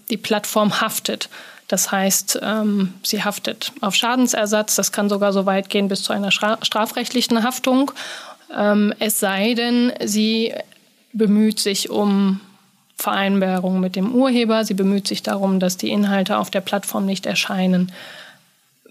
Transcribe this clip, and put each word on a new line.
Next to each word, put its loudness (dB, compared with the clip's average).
die -2
Plattform 0
haftet. -4
Das -2
heißt, 0
ähm, 0
sie -2
haftet -6
auf -2
Schadensersatz. 2
Das 0
kann 0
sogar 2
so 2
weit 0
gehen 0
bis -2
zu -4
einer 0
stra-, 0
strafrechtlichen 0
Haftung. 0
Ähm, 4
es -2
sei 0
denn, 2
sie 0
bemüht 4
sich -2
um 2
Vereinbarungen 0
mit -2
dem -2
Urheber. 2
Sie -2
bemüht 0
sich -6
darum, 0
dass 0
die -4
Inhalte 0
auf -2
der 0
Plattform -4
nicht -2
erscheinen. 0